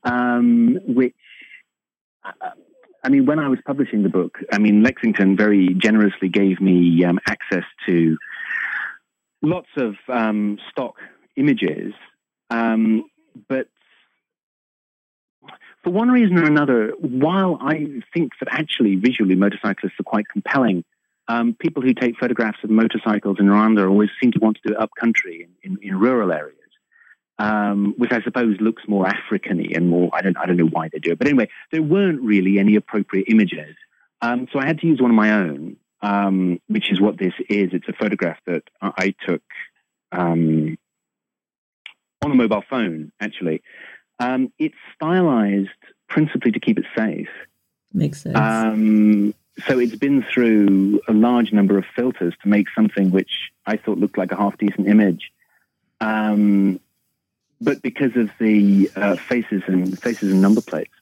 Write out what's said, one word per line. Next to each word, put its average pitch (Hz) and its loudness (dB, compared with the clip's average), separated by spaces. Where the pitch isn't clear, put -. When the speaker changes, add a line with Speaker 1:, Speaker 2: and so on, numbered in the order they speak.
Speaker 1:
um, 120 2
which, 123 0
uh, - -14
I 247 -4
mean, 139 4
when 156 2
I 143 -2
was 131 -2
publishing 135 -2
the 95 2
book, 90 -2
I 101 -2
mean, 104 6
Lexington 104 2
very 98 4
generously 104 2
gave 98 0
me, 87 4
um, 87 2
access 101 -6
to 82 2
lots 165 -4
of, 117 -4
um, 107 -2
stock - -8
images, 110 -2
um, 113 0
but 131 -4
for 175 -4
one 220 0
reason 220 4
or 165 4
another, 143 2
while 165 0
I 147 -4
think 151 -2
that 131 -8
actually 120 0
visually 101 0
motorcyclists 98 -2
are 95 -6
quite 107 -4
compelling, 104 -2
um, 117 -2
people 156 -4
who 127 2
take 120 -2
photographs 117 -2
of 107 -6
motorcycles 107 0
in 101 2
Rwanda 104 4
always 101 4
seem 123 2
to - 0
want 110 2
to - -6
do 107 -2
it 110 -4
up 110 -4
country 87 -4
in, 95 -10
in, 95 -8
in 98 -6
rural 110 0
areas, 76 -8
um, 104 -2
which 120 -2
I 117 0
suppose 113 -2
looks 110 -2
more 98 0
African-y 92 -4
and 85 0
more, 87 2
I - -4
don't, 95 -2
I 78 -6
don't 90 0
know 82 4
why 82 -4
they 78 -10
do 85 -4
it. 80 -4
But 127 0
anyway, 127 2
there 160 -2
weren't 170 0
really 101 2
any 104 4
appropriate 101 -2
images. 82 0
Um, 123 -4
so 143 -2
I 135 -2
had - -2
to 170 -2
use 147 2
one 123 4
of 113 4
my 107 4
own, 82 -4
um, 95 0
which - -2
is 92 0
what 104 2
this 180 -2
is. 98 0
It's 90 -6
a 101 -8
photograph 95 -4
that 85 -6
I, 98 -6
I 95 -2
took, - -4
um, 82 0
on 143 -2
a - -2
mobile 110 2
phone, 85 -6
actually. 87 -6
Um, 127 -4
it's 156 -4
stylized 123 0
principally 151 0
to - -4
keep - 0
it - -4
safe. 104 -4
Speaker 2:
Makes 151 -2
sense. - -6
Speaker 1:
Um, 107 2
so 131 0
it's 120 0
been 139 0
through 104 2
a 110 2
large 117 4
number 101 4
of 92 -4
filters 120 -2
to 101 -2
make 104 2
something 101 2
which - -4
I 104 -4
thought 104 -4
looked 95 -2
like 92 -4
a 95 -6
half 101 -2
decent 101 -2
image. 104 2
Um, 104 2
but 139 -2
because 127 -4
of 113 0
the, 101 4
uh, 101 0
faces 110 -4
and, 92 -2
faces 107 -4
and 95 4
number 101 4
plates. - -8